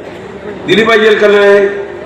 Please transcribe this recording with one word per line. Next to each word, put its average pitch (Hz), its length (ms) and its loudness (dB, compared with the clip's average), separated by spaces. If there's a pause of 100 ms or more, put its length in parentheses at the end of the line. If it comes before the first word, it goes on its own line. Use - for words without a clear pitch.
(680)
दिली 196 180 2
पाहिजे 220 300 2
का 196 120 2
नाही? 202 420 4 (380)